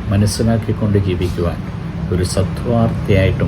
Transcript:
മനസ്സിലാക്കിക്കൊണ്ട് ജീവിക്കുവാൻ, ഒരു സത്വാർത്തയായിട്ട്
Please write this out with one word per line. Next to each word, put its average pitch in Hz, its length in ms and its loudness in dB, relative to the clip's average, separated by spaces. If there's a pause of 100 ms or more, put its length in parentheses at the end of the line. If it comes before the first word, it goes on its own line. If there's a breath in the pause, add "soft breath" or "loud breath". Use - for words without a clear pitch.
(120)
മനസ്സിലാക്കിക്കൊണ്ട് 104 840 2 (100)
ജീവിക്കുവാൻ, 87 500 -2 (560)
ഒരു 87 100 0 (100)
സത്വാർത്തയായിട്ട് 98 1160 2